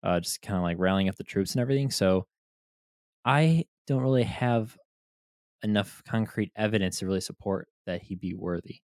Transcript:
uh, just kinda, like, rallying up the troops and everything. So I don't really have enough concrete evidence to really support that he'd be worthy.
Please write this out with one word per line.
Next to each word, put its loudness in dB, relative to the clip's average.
uh, 2
just -8
kinda, -2
like, -2
rallying 2
up -4
the -12
troops -4
and 0
everything. 0
So 2
I 4
don't 0
really 4
have -2
enough 0
concrete -2
evidence 0
to -6
really 0
support -6
that -6
he'd -10
be -6
worthy. -8